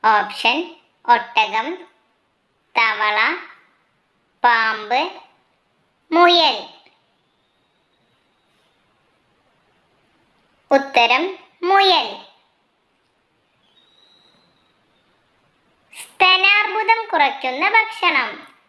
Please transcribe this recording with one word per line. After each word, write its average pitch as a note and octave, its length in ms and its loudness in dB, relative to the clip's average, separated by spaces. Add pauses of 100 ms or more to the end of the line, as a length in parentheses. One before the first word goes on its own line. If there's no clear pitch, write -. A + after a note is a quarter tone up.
ഓപ്ഷൻ A3+ 680 0 (380)
ഒട്ടകം, A3+ 640 -2 (1000)
തവള, A3 580 0 (1080)
പാമ്പ്, A3+ 680 0 (1000)
മുയൽ. D#4+ 580 2 (4000)
ഉത്തരം C#4 680 0 (240)
മുയൽ. F4+ 600 2 (3750)
സ്തനാർബുദം G4+ 1120 0
കുറയ്ക്കുന്ന C#4 560 -2
ഭക്ഷണം. F4+ 800 -2 (220)